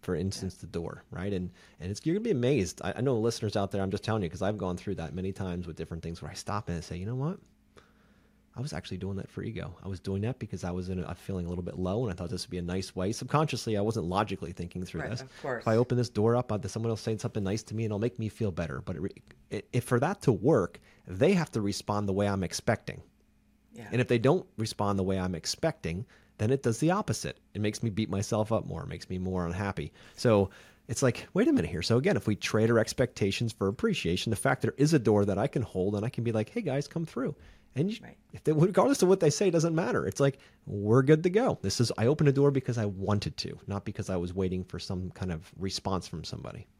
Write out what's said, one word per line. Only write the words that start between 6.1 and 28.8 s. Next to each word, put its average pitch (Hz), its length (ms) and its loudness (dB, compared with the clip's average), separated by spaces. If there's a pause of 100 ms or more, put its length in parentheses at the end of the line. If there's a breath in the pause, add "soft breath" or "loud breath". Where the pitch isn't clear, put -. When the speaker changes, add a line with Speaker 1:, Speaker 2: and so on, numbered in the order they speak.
Speaker 1:
where 73 100 -10
I - 20 -14
stop - 360 -8
and 87 80 -4
I 78 40 -6
say, 87 140 -10
"You 90 100 -8
know 117 100 -6
what? 143 240 -4 (1160 soft breath)
I 120 60 -8
was 151 100 -8
actually 90 280 -8
doing 95 180 -4
that - 120 -10
for 95 140 -8
ego. 90 400 -8
I 95 60 -8
was 95 100 -6
doing 98 220 -4
that 120 180 -4
because 98 240 -8
I 90 80 -2
was 90 180 -4
in 92 100 -2
a, 90 140 -6
feeling 92 320 -6
a 85 40 -4
little 90 140 -4
bit - 140 -6
low, 92 260 0
and 107 80 -2
I 82 40 -4
thought 85 140 -6
this 90 180 -6
would - 40 -12
be 90 60 -6
a 90 40 -4
nice 90 340 -4
way." 95 160 0
Subconsciously, 127 640 0
I 101 60 2
wasn't 107 240 0
logically 92 480 0
thinking 90 320 -8
through 85 160 -8
Speaker 2:
Right, - 80 -6
Speaker 1:
this. 123 120 -6
Speaker 2:
of - 200 -16
course. 131 220 -6
Speaker 1:
If - 40 0
I 113 80 4
open 123 220 4
this 120 120 2
door 113 280 2
up, 120 160 0
I'll, 101 160 -2
someone 113 200 -2
will 113 60 0
say 110 220 -4
something 107 260 -4
nice 98 200 0
to - 120 -8
me, 113 80 -2
and 110 80 -2
it'll 101 80 0
make 117 180 -2
me 110 120 -4
feel 104 220 -2
better. 80 340 -4
But 92 100 -4
it, 76 60 -6
re-, 95 100 -4 (400)
i-, 107 120 -6 (100)
if 123 100 2
for 120 160 2
that 165 220 0
to 135 100 4
work, 107 480 2 (260 soft breath)
they 117 280 4
have 170 180 2
to 117 100 -2
respond 104 460 -2
the 95 60 0
way 101 160 2
I'm 98 140 0
expecting. - 580 -2 (720)
Speaker 2:
Yeah. - 180 -16
Speaker 1:
And 117 80 2
if 120 80 2
they 120 120 6
don't 127 280 4 (100)
respond 104 400 0
the 95 60 2
way 95 160 0
I'm 92 160 -2
expecting, 87 680 -4 (340 soft breath)
then 107 120 2
it 135 100 2
does 117 180 0
the 160 120 4
opposite. - 480 -2 (160)
It 101 60 -2
makes 107 200 -2
me 117 80 0
beat 107 220 -2
myself 104 400 0
up 107 160 0
more. 87 160 -6